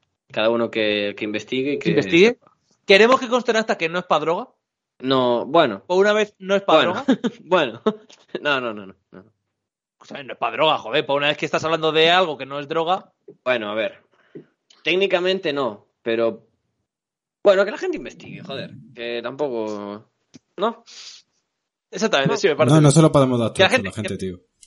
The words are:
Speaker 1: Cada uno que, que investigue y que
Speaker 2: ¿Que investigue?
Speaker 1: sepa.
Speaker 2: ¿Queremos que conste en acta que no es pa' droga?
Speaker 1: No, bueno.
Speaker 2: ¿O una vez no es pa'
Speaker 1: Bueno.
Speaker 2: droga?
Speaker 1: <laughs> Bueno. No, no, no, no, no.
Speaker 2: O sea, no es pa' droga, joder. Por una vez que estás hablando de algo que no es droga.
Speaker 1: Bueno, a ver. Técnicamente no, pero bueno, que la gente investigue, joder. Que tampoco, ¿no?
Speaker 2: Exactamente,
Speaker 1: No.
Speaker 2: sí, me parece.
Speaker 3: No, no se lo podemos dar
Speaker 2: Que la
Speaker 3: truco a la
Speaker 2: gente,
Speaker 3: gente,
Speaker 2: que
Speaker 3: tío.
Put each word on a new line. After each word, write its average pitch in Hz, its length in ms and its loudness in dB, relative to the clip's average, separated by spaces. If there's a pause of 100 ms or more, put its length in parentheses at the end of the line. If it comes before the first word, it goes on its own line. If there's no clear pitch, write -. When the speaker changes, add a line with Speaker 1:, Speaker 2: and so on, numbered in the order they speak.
(320)
Speaker 1:
Cada 110 180 0
uno 117 200 -2
que, 104 460 -2
que - 80 -8
investigue 127 500 -4
y 131 40 -6
que - 60 -10
Speaker 2:
¿Que - 60 0
investigue? 165 400 4
Speaker 1:
sepa. - 220 -10 (320)
Speaker 2:
¿Queremos 226 360 6
que 254 80 -8
conste 233 240 0
en 214 60 0
acta 214 200 -2
que 165 100 -2
no 170 120 -4
es 175 40 -10
pa' 165 160 0
droga? 170 280 -4 (500)
Speaker 1:
No, 123 480 0
bueno. 131 400 2
Speaker 2:
¿O 180 100 -2
una 202 160 4
vez 208 260 -2
no 190 180 -2
es 196 60 -2
pa' 170 140 2
Speaker 1:
Bueno. 170 180 4
Speaker 2:
droga? 262 260 0 (100)
Speaker 1:
<laughs> - 140 -14
Bueno. 147 380 -2 (580)
No, 139 200 -2
no, 120 140 -6
no, 104 120 -14
no, 92 80 -20 (180)
no. 92 120 -20 (720)
Speaker 2:
O - 60 -20
sea, 143 200 -14
no 117 80 -14
es - 60 -14
pa' 117 120 -2
droga, 139 280 0
joder. 131 280 -4
Por 139 120 -2
una 143 100 0
vez 151 80 -2
que 160 100 -6
estás 151 180 -4
hablando 160 280 0
de 160 180 4
algo 175 260 2
que 131 100 -12
no 139 120 -10
es 147 80 -8
droga. 165 460 -4 (320)
Speaker 1:
Bueno, 117 260 -2
a 104 40 -6
ver. 107 280 -4 (800)
Técnicamente 185 680 0
no, 127 360 -4 (120)
pero 117 460 -2 (960)
bueno, 294 220 4
que 302 80 -4
la 302 60 -12
gente 339 180 -6
investigue, 143 460 -16
joder. 131 280 -12 (240)
Que 120 260 -6
tampoco, 113 880 -6 (500)
¿no? 226 260 -4 (1040)
Speaker 2:
Exactamente, 170 440 0
Speaker 1:
No. - 40 0
Speaker 2:
sí, - 100 0
me 147 80 2
parece. 135 200 4
Speaker 3:
No, 156 60 6
no 147 100 8
se 160 100 6
lo 156 80 6
podemos 131 300 2
dar 110 120 -2
Speaker 2:
Que 185 100 2
la 185 60 6
Speaker 3:
truco 240 120 2
a - 80 -6
la 185 40 -10
Speaker 2:
gente, 104 160 -8
Speaker 3:
gente, 98 60 -6
Speaker 2:
que 185 220 -8
Speaker 3:
tío. - 80 -20 (220)